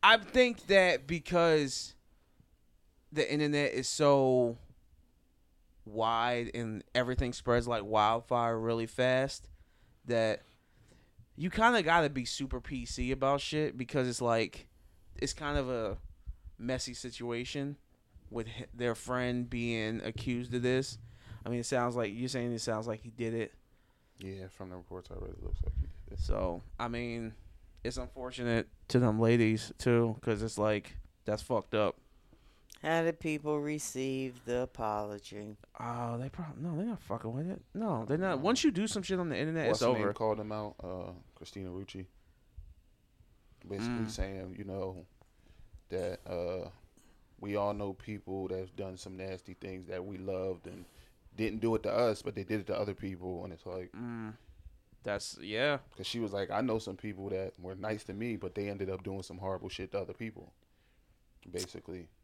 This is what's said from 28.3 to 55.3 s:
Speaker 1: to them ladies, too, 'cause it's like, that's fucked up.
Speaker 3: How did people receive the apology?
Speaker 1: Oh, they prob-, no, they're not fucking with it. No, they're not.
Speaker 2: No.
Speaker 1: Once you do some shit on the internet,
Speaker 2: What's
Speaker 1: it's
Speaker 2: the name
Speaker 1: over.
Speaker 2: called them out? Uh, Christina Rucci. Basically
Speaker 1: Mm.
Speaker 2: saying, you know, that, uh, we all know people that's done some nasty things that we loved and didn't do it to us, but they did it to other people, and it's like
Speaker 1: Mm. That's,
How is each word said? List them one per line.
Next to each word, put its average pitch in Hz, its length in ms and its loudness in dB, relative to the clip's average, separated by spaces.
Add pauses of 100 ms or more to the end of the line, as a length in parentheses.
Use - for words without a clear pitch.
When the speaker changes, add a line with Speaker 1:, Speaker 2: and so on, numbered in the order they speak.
Speaker 1:
to 127 100 6
them 113 200 6
ladies, 113 600 6
too, 117 420 6
'cause 110 220 0
it's 113 160 -4
like, 107 380 2 (280)
that's 104 160 2
fucked 113 340 -2
up. 107 220 4 (840)
Speaker 3:
How 165 200 2
did 165 180 2
people 151 400 -2
receive 131 840 -4
the 123 180 0
apology? 104 920 -4 (220)
Speaker 1:
Oh, 120 400 -4
they 131 100 -6
prob-, 156 300 -10
no, 160 180 -4
they're 180 80 -2
not 233 160 -4
fucking 113 320 -6
with 151 180 -4
it. 196 120 -8 (120)
No, 180 320 -2
they're 147 120 2
not. 180 200 2
Speaker 2:
No. 135 60 -4
Speaker 1:
Once 226 200 4
you 302 60 8
do 196 160 0
some 208 160 -2
shit 185 160 0
on 175 120 0
the 120 80 0
internet, 156 300 2
Speaker 2:
What's 110 120 4
Speaker 1:
it's 117 60 6
Speaker 2:
the 123 80 6
name 107 80 0
Speaker 1:
over. 101 100 2
Speaker 2:
called 107 260 2
them 107 140 -6
out? 107 300 -6
Uh, 92 300 -8 (240)
Christina 92 340 -10
Rucci. 95 340 -10 (1600)
Basically 113 360 -2
Speaker 1:
Mm. 110 60 -6
Speaker 2:
saying, 95 480 -6
you 104 60 -8
know, 95 420 -4 (840)
that, 90 380 -4
uh, 87 420 -4 (720)
we 101 160 -2
all 101 160 2
know 101 220 -4
people 95 540 -6
that's 92 220 -4
done 95 280 -8
some 95 180 -12
nasty 92 380 -10
things 92 340 -10
that 90 160 -4
we 98 140 -8
loved 92 480 -4
and 90 180 -14 (520)
didn't 110 240 -2
do 113 140 4
it 110 100 2
to - 80 0
us, 110 300 2
but 104 120 -6
they 98 100 -6
did 107 160 0
it 92 60 -8
to 101 120 0
other 101 160 -2
people, 90 500 -6
and 92 80 -10
it's 82 140 -16
like 90 260 -8
Speaker 1:
Mm. 113 420 -8 (680)
That's, - 360 -6